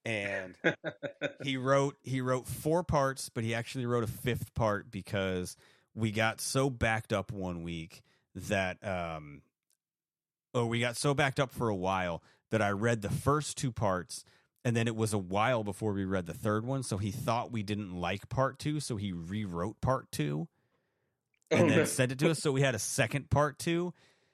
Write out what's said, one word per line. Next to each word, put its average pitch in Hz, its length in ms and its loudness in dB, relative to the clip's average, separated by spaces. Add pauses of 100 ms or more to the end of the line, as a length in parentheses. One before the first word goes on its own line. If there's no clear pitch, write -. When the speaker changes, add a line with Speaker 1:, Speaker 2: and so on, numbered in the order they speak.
Speaker 1:
And 98 580 -4
Speaker 2:
<laughs> - 800 -4
Speaker 1:
he 135 140 -2
wrote, 139 460 2
he 127 180 -2
wrote 127 260 0
four 160 360 0
parts, 135 460 0
but 120 140 -4
he 113 100 0
actually 120 320 -4
wrote 120 180 2
a 110 40 -2
fifth - 460 -4
part 104 360 2
because 95 680 -2 (360)
we 110 180 0
got 110 300 2
so 135 280 2
backed 113 420 0
up 101 200 0
one 92 320 -4
week 82 380 -8 (340)
that, 92 420 -2 (100)
um, 80 540 -6 (1120)
oh, 120 120 2
we 117 140 0
got 120 160 0
so 143 180 2
backed 139 260 2
up 135 120 0
for 120 180 0
a 104 60 0
while 90 480 0 (280)
that 110 100 4
I 104 80 4
read 107 320 2
the 98 80 -4
first 147 480 0
two 131 140 -2
parts, 92 520 -2 (400)
and 120 120 2
then 113 120 2
it 113 80 -2
was 110 180 0
a 110 60 2
while 107 440 2
before 104 300 -2
we 98 120 0
read 95 200 0
the 82 80 -8
third 110 320 0
one, 135 180 -4
so 110 140 -2
he 98 140 -2
thought 117 400 -2
we 113 100 -2
didn't 101 320 -4
like 90 360 -4
part 135 280 0
two, 151 220 -4
so 131 160 -6
he 101 160 -4
rewrote 90 720 -4
part 127 300 0
two 147 360 -2 (1040)
and - 140 6
Speaker 2:
Oh, - 40 6
Speaker 1:
then 170 100 6
Speaker 2:
no. 151 60 6
Speaker 1:
sent 127 260 2
it 131 80 -4
to 165 120 6
us, 156 80 0
so 151 120 2
we 135 100 4
had 135 140 4
a 104 40 -2
second 131 500 0
part 143 300 2
two, 170 340 0 (400)